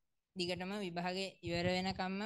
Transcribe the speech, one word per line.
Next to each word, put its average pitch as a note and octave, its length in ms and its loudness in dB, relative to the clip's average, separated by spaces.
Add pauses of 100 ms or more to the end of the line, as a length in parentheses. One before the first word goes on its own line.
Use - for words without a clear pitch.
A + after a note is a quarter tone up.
(360)
දිගටම F3+ 400 0
විභාගේ F3+ 540 -2 (100)
ඉවර E3+ 280 2
වෙනකම්ම F#3+ 580 0